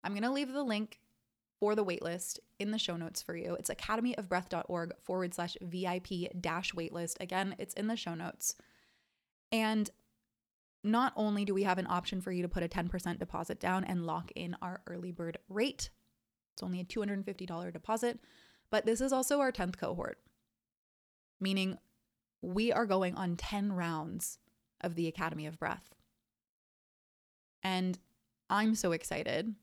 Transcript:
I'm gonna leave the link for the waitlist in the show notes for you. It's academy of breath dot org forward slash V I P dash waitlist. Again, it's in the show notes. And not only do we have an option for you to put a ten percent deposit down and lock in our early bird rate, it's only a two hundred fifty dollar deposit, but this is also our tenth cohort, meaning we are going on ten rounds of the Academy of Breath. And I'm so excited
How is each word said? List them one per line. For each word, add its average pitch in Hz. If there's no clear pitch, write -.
I'm 202
gonna 220
leave 277
the 285
link 214
for 208
the 214
waitlist 175
in 202
the 220
show 180
notes 165
for 175
you. 170
It's -
academy 226
of 196
breath 180
dot 170
org 170
forward 180
slash 175
V 180
I 180
P 180
dash 170
waitlist. 170
Again, 190
it's 202
in 202
the 226
show 170
notes. -
And 220
not 233
only 208
do 202
we 196
have 185
an 185
option 180
for 185
you 180
to 175
put 175
a 170
ten 170
percent 175
deposit -
down 185
and 175
lock 165
in 175
our 185
early 175
bird 165
rate, 220
it's -
only 180
a 180
two 214
hundred 202
fifty 190
dollar 175
deposit, 226
but 214
this 226
is 269
also 269
our 262
tenth 180
cohort, -
meaning 190
we 202
are 233
going 190
on 180
ten 202
rounds 170
of 175
the 170
Academy 160
of 160
Breath. -
And 185
I'm 220
so 190
excited 165